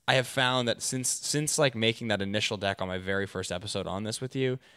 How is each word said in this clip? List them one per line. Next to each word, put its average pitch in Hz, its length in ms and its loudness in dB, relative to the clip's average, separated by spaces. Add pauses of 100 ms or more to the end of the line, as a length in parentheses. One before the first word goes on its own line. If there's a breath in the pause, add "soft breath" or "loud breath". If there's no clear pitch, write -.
I 127 100 6
have 127 100 4
found 127 420 2
that - 140 -2
since, 127 260 -2
since, - 480 0
like, 139 180 4
making 113 340 2
that 104 120 2
initial 101 380 -2
deck 98 240 -2
on 95 60 -2
my 92 100 -4
very 98 260 -2
first 92 260 -4
episode 92 360 -4
on 92 180 -4
this 113 160 -4
with 127 160 -8
you, 131 220 0 (180 soft breath)